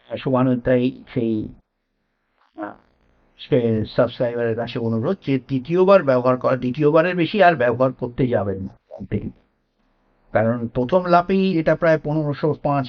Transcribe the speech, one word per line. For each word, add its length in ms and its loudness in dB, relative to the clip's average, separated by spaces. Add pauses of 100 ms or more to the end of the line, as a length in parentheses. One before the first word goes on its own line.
(220)
শুভানুধ্যায়ী 640 0 (260)
সেই, 220 -2 (1200)
আহ, 200 -12 (640)
সে 180 0 (380)
সাবস্ক্রাইবারের 640 -2
কাছে 180 -8
অনুরোধ 380 -2 (100)
যে 80 0 (160)
দ্বিতীয়বার 500 4 (100)
ব্যবহার 320 2
করা, 220 0
দ্বিতীয়বারের 520 2
বেশি 260 -2
আর 200 6
ব্যবহার 380 2
করতে 220 -4 (120)
যাবেন 320 -2
না 60 -14 (380)
তেল। 180 -6 (1040)
কারণ 220 0 (200)
প্রথম 260 0 (120)
লাপেই 300 2 (160)
এটা 220 0
প্রায় 240 4
পনেরোশো 420 -2 (180)
পাঁচ 220 -2